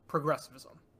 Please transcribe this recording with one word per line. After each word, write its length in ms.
progressivism. 720